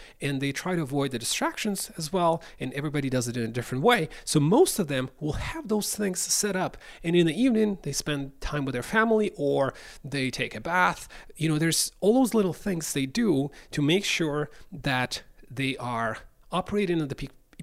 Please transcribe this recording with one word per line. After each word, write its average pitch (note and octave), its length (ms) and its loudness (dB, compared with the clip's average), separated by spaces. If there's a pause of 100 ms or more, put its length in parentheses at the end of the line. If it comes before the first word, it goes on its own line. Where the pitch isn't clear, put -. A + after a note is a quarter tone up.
(220)
and C#3 180 -2
they C#3 120 0
try F3+ 240 -4
to E3 80 0
avoid C#3 280 0
the A#2+ 80 -4
distractions - 800 -2
as D#3 160 -6
well, E3 280 2 (180)
and C3 140 -6
everybody C#3+ 360 -2
does B2 180 0
it A#2+ 80 -4
in A#2+ 80 0
a A2+ 40 -2
different B2 360 -4
way. G#3+ 240 4 (160)
So - 160 2
most G3+ 380 6
of F3+ 100 0
them C3 220 -2 (100)
will D3+ 140 -2
have - 340 -6
those G#3 280 -2
things G3 240 -2
set - 360 0
up, F3+ 220 -2 (260)
and E3+ 120 2
in F3 100 6
the E3 140 0
evening, A3 420 4
they C#3+ 120 -6
spend C#3 480 -4
time D3 220 -2
with C3+ 100 -2
their B2 100 -4
family, A3 520 2
or C#3 380 2 (320)
they C3 240 -2
take B2 260 -4
a G#2+ 60 -10
bath. F3 460 2 (280)
You D#3 140 0
know, D#3 80 2
there's D#3+ 420 2
all G3+ 140 6
those B3+ 220 4
little F#3+ 180 2
things E3+ 400 -4
they C3+ 140 0
do C#3+ 420 2 (220)
to D3+ 100 -2
make E3+ 240 2
sure D3 460 0 (200)
that B2+ 520 -2 (260)
they C3+ 280 -2
are A2+ 420 -2 (320)
operating F3+ 500 0
at D3 80 -2
the C3+ 60 -8
peak, - 160 -8 (320)